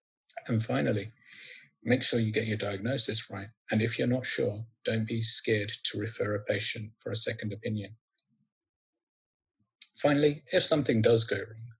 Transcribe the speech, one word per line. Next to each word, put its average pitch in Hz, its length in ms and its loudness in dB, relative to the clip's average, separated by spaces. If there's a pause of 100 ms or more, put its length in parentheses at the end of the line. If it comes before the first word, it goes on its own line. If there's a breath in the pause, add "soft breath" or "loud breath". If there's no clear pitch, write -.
(480)
And 110 160 0
finally, 123 460 -2 (720 loud breath)
make 127 200 2
sure 123 160 4
you 110 120 0
get 110 160 -2
your 107 100 -2
diagnosis 110 720 0
right. 101 200 -10 (220)
And 113 100 2
if 113 180 0
you're 127 80 0
not 123 180 0
sure, 110 400 -2 (200)
don't 110 220 0
be 113 140 -2
scared 107 500 2 (140)
to - 140 -2
refer 104 340 -4
a 104 100 -4
patient 107 540 -2
for - 140 -10
a 104 60 2
second 110 340 0
opinion. 104 440 -8 (2000)
Finally, 147 480 2 (100)
if 180 100 4
something 135 380 4
does 113 240 6
go 101 120 -2
wrong - 420 -12